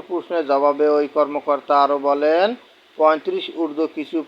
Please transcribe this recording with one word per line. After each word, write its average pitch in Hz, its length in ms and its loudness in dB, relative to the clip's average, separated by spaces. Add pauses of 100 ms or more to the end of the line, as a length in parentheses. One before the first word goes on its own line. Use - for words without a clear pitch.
প্রশ্নের 170 380 -4
জবাবে 143 440 2
ওই 147 180 2
কর্মকর্তা 143 720 -2
আরও 143 180 2
বলেন, 147 480 2 (500)
পঁয়ত্রিশ 156 480 0 (100)
ঊর্ধ্ব 156 320 -4
কিছু 156 300 -8 (100)